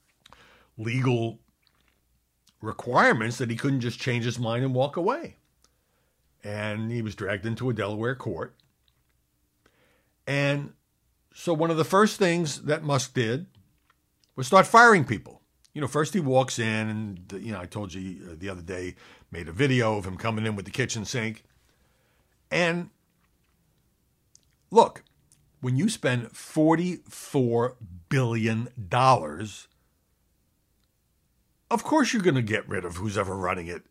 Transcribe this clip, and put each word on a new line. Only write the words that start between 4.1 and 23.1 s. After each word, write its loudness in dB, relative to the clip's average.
his -2
mind -2
and -2
walk 0
away. -2
And -6
he -2
was -6
dragged -6
into -2
a -2
Delaware -2
court. -8
And -2
so -2
one 2
of 2
the 2
first 4
things 0
that -2
Musk -2
did -2
was -6
start 6
firing 10
people. -6
You -8
know, -4
first -2
he 0
walks 2
in -2
and, -8
you -8
know, -8
I -10
told -10
you, -10
uh, -16
the -10
other -10
day, -8
made -10
a -12
video 2
of -8
him -8
coming -4
in -2
with -8
the -14
kitchen -4
sink. -6
And 0